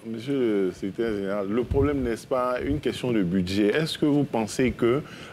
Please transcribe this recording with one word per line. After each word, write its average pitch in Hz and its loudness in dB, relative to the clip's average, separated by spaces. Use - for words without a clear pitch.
monsieur 117 -4
le 101 2
secrétaire 107 -4
général, 98 -2
le 117 0
problème, 139 2
n'est-ce 117 -4
pas, 127 0
une 147 -2
question 123 -2
de 110 2
budget ? 95 2
Est-ce 151 0
que - 0
vous 143 4
pensez 117 0
que 120 2